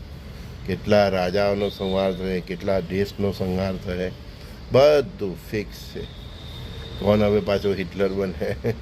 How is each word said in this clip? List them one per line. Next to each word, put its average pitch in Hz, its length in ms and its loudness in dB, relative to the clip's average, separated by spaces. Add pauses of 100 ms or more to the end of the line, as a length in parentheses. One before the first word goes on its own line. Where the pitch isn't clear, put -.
(680)
કેટલા 101 420 4
રાજાઓનો 98 600 2
સંહાર 95 440 0
થશે, 92 260 -2
કેટલા 95 400 -2
દેશનો 98 520 0
સંહાર 92 460 -2
થશે, 92 340 -4 (600)
બધું 117 800 4
ફિક્સ - 460 -6
છે. - 80 -8 (960)
કોણ 104 200 6
હવે 104 200 6
પાછો 98 340 2
હિટલર 92 360 0
બને, 95 460 -2 (260)